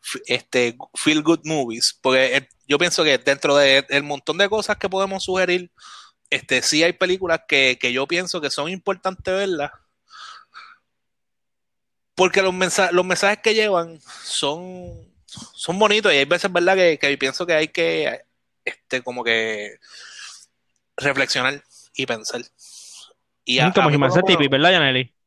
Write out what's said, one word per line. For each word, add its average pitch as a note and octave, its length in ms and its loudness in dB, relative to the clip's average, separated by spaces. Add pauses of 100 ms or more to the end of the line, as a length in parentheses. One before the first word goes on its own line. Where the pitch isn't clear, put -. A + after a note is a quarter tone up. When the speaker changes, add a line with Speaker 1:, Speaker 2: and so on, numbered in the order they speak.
Speaker 1:
f-, - 240 -12
este, B2 500 -2 (180)
feel D#3 280 0
good D#3+ 220 2
movies, B2+ 560 -4
porque, C3 360 2
eh, C3+ 120 -4 (180)
yo C#3+ 100 0
pienso E3+ 260 0
que C#3+ 140 4
dentro C#3+ 400 0
de C#3 320 4
el C#3+ 140 0
montón D3 340 -8
de G3 120 2
cosas G#3 280 -2
que G3 120 -6
podemos F#3+ 360 -4
sugerir, F#3 460 -2 (580)
este, C3 320 -2
sí D3+ 220 2
hay F3 100 2
películas F3+ 540 -2
que, C3 340 2
que B2 120 0
yo C3+ 140 -2
pienso F3 340 -4
que C#3+ 100 -4
son D3+ 180 -6
importantes F#3+ 680 -6
verlas, F#3 360 -4 (2500)
porque F#3 260 2
los F#3+ 120 0
mensa-, F#3 380 0
los F3+ 140 2
mensajes G3 340 0
que A3 160 2
llevan F3 440 -2 (240)
son, F3 840 -8 (180)
son - 540 -8
bonitos, G#3 340 4
y C#3+ 40 6
hay C#3 80 4
veces, F3 260 0
¿verdad?, F3 240 2
que, F3 240 4
que C#3 180 0
pienso C3+ 300 -4
que F3 60 0
hay D#3 160 2
que, D#3+ 520 -2 (440)
este, - 360 -8
como B2 220 -10
que A2 540 -2 (1200)
reflexionar C3+ 680 -2 (320)
y - 100 -4
pensar. A#2 360 -6 (1040)
Y B2+ 140 2
a, B2+ 80 4
Speaker 2:
Mm, - 60 2
como F#3 140 4
Speaker 1:
a D3 40 4
mí D3 60 2
por C#3 100 2
lo - 0 -
Speaker 2:
Human C3 40 2
Centipede, F3 380 4
Speaker 1:
menos - 0 -
Speaker 2:
¿verdad, C#3+ 220 4
Yaneli? C3+ 440 0 (120)